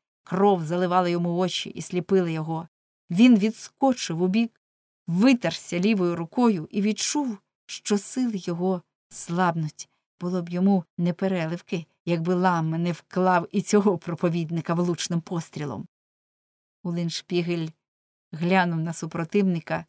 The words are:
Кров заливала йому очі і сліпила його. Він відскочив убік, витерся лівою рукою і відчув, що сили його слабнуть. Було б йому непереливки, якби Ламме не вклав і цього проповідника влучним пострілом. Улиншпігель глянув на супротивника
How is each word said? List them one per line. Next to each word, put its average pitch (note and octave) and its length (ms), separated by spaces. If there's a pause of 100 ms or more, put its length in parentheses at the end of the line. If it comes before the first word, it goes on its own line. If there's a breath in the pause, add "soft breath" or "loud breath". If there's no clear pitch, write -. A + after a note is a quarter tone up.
(240)
Кров F#3+ 400
заливала F3+ 440
йому F3 280
очі F3+ 340
і - 120
сліпила F3+ 480
його. D#3+ 380 (420)
Він A3 280
відскочив A3 840
убік, G#3+ 380 (460)
витерся F3 720
лівою F#3 360
рукою F3+ 540
і G3+ 120
відчув, A3 560 (280)
що - 320
сили A#3+ 360
його F3+ 480 (260)
слабнуть. E3+ 800 (320)
Було F3+ 220
б E3+ 60
йому F#3 360 (140)
непереливки, F3 880 (180)
якби E3+ 300
Ламме E3+ 440
не E3+ 140
вклав F3+ 600
і G3 100
цього G3 360
проповідника E3+ 760
влучним F3 460
пострілом. D3+ 680 (960)
Улиншпігель E3+ 840 (640)
глянув E3+ 480
на E3 120
супротивника E3+ 960